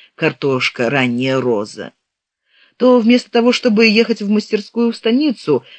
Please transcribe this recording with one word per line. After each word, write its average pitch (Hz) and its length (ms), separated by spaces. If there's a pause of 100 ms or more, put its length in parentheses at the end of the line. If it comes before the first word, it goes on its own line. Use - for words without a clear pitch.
(160)
картошка, 131 760
ранняя 131 500
роза. 107 540 (840)
То 247 240
вместо 240 320
того, 240 220
чтобы 226 320
ехать 226 360
в 202 80
мастерскую 214 640
в 233 60
станицу, 233 680 (160)